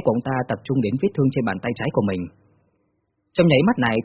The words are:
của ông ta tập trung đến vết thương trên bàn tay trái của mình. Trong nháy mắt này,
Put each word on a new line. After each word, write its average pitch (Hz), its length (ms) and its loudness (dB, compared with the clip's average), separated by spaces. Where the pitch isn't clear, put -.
của 117 120 2
ông 123 120 -4
ta 135 80 -4
tập 113 160 -6
trung 131 180 -2
đến 107 200 0
vết 196 120 0
thương 135 180 0
trên 127 140 -2
bàn 95 180 -4
tay 120 120 -6
trái - 180 -4
của 113 160 0
mình. 90 120 -4
Trong 170 140 4
nháy 139 200 6
mắt 247 180 2
này, 113 200 0